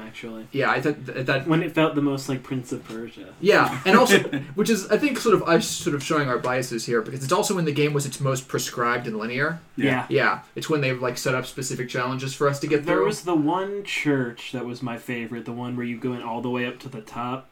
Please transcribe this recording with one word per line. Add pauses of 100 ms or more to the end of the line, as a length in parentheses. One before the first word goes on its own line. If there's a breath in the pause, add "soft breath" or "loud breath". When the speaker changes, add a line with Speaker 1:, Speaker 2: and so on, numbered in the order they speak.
Speaker 1:
actually.
Speaker 2:
Yeah,
I
thought
th-,
that
Speaker 1:
When
it
felt
the
most
like
Prince
of
Persia. (120)
Speaker 2:
Yeah,
and
also,
Speaker 3:
<laughs>
Speaker 2:
which
is,
I
think,
sort
of
us
sort
of
showing
our
biases
here,
because
it's
also
when
the
game
was
its
most
prescribed
and
linear. (160)
Speaker 3:
Yeah.
Speaker 1:
Yeah.
Speaker 2:
Yeah, (140)
it's
when
they've,
like,
set
up
specific
challenges
for
us
to
get
Speaker 1:
There
Speaker 2:
through.
Speaker 1:
was
the
one
church
that
was
my
favorite,
the
one
where
you
go
in
all
the
way
up
to
the
top.